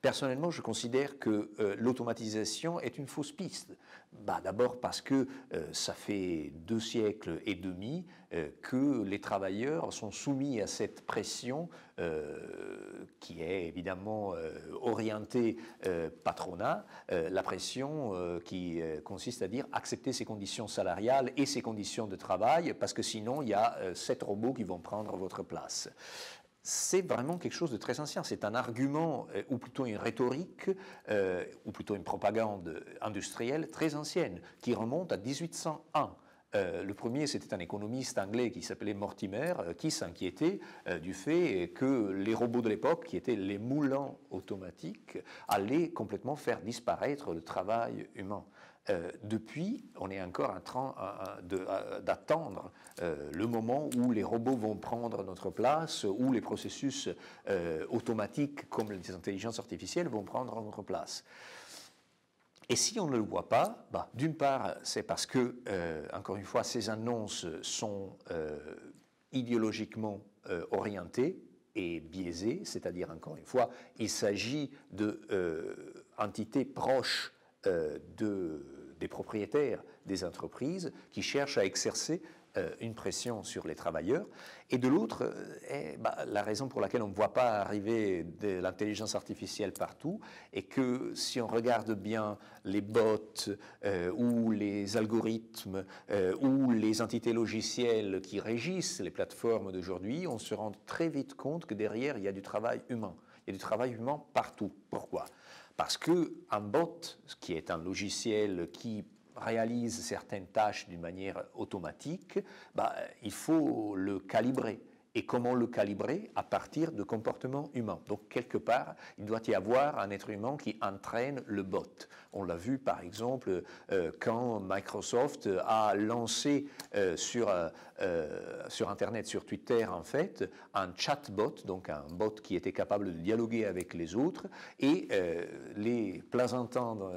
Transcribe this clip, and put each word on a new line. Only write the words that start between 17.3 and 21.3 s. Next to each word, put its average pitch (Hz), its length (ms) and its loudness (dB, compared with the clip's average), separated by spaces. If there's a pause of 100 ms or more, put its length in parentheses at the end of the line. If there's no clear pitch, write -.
pression, 131 680 -2
euh, 87 260 -2
qui, 87 420 -4
euh, 80 200 -2
consiste 101 400 -6
à - 60 0
dire 120 260 -4
acceptez 120 400 -2
ces 110 120 -4
conditions 104 420 -6
salariales 107 680 4